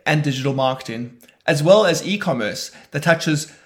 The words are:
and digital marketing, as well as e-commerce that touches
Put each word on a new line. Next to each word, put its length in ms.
and 160
digital 320
marketing, 640
as 180
well 220
as 200
e-commerce 680
that 120
touches 500